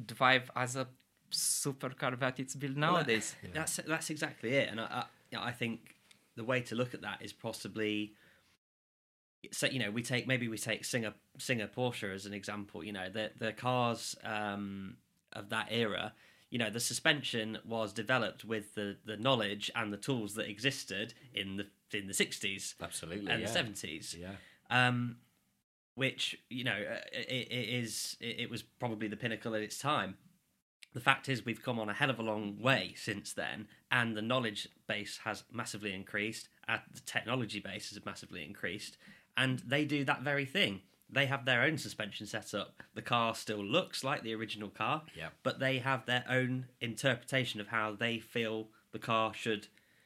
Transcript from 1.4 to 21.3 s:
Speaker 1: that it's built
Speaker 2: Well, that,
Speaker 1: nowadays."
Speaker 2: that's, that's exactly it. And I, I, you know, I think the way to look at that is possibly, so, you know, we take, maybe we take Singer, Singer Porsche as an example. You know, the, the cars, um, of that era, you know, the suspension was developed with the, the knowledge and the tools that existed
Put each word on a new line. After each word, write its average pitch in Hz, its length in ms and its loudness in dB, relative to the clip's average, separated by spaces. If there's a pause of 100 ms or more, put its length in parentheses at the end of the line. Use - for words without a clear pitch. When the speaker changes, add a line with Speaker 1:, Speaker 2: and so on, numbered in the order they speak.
Speaker 1:
that 127 200 2
it's 131 160 -4
built 135 220 -2
Speaker 2:
Well, 156 160 6
that, 165 140 4
Speaker 1:
nowadays." 110 280 2 (200)
Speaker 2:
that's, 160 220 0
that's 156 340 -2
exactly 147 400 -2
it. 131 180 6
And 110 140 -2
I, - 20 -2
I, - 200 -2 (260)
you 117 80 -4
know, 92 60 -2
I 120 80 0
think 113 440 -4 (400)
the 117 80 -6
way 123 160 4
to 123 140 -4
look 123 180 2
at - 80 -8
that 98 220 -6
is 101 100 -10
possibly, 107 800 -2 (1400)
so, - 160 0
you 131 120 2
know, 107 120 2
we 120 120 0
take, 123 240 0
maybe 123 220 2
we 110 80 -4
take 107 280 -2
Singer, 110 280 0 (260)
Singer 113 300 0
Porsche 120 460 -2
as 98 120 -8
an 101 60 -6
example. 101 500 -6
You 104 100 -6
know, 92 180 -4
the, 107 280 -2
the 110 140 -2
cars, 120 720 0
um, 101 720 -2 (360)
of 104 180 -10
that 110 200 0
era, 107 440 0 (360)
you - 80 -4
know, 110 120 0
the 113 100 -2
suspension 120 840 2
was 110 280 0
developed 107 520 2
with 107 300 -4
the, 101 300 -2
the 107 120 -6
knowledge 104 580 2
and 110 180 0
the 101 40 -2
tools 110 380 -2
that - 140 -2
existed 107 640 -2 (220)